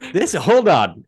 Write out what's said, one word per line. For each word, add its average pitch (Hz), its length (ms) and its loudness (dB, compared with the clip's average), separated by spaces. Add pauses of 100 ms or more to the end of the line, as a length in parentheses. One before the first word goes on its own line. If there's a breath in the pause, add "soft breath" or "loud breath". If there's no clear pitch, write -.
(140 loud breath)
This, 202 200 -4
hold 208 360 0
on. 110 380 0